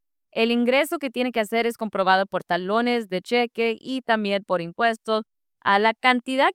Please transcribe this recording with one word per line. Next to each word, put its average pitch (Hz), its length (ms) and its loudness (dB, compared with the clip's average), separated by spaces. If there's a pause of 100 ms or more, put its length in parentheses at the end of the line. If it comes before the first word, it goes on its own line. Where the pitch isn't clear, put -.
(300)
El 226 200 0
ingreso 254 480 2
que 277 120 -6
tiene 247 220 -4
que 226 80 -2
hacer 226 260 0
es 233 100 -4
comprobado 190 480 2
por 185 200 -6
talones 214 680 -2
de 185 100 -4
cheque 233 580 -2
y 262 220 -8
también 202 420 -2
por 180 200 -2
impuestos. 220 600 -2 (360)
Ah, 202 180 4
la 220 140 2
cantidad 262 640 0